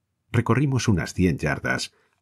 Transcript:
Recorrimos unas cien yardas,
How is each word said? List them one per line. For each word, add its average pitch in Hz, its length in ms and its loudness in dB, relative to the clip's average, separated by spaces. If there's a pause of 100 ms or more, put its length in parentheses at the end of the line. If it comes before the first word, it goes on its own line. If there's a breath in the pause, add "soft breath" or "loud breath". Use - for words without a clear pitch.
(320)
Recorrimos 120 560 0
unas 90 260 0
cien 90 240 2
yardas, 80 560 -4 (280)